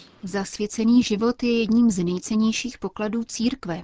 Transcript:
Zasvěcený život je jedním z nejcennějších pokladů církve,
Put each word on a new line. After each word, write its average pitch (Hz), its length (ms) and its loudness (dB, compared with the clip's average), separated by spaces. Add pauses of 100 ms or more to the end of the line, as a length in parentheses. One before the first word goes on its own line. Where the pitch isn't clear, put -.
(220)
Zasvěcený 208 800 0
život 226 400 0
je 233 180 2
jedním 226 300 4
z 180 140 0
nejcennějších 220 760 -2
pokladů 214 460 -4
církve, 220 600 -4